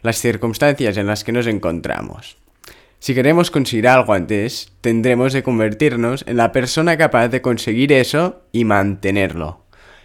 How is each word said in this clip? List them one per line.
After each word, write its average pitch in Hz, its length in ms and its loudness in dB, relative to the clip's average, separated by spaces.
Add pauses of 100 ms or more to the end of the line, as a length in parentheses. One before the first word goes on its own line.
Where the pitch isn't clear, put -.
las 113 180 -2
circunstancias 120 760 0
en 101 100 -2
las 104 160 -4
que - 80 -8
nos 120 160 -2
encontramos. 85 920 -6 (640)
Si 131 160 -4
queremos 160 340 4
conseguir 120 380 0
algo 127 260 4
antes, 101 580 -4 (100)
tendremos 123 520 0
de 135 80 -2
convertirnos 117 840 -2
en 120 100 -2
la 117 140 4
persona 160 460 0
capaz 123 320 2
de 127 120 -2
conseguir 123 500 0
eso 147 600 0
y 120 120 0
mantenerlo. 98 1000 -2 (400)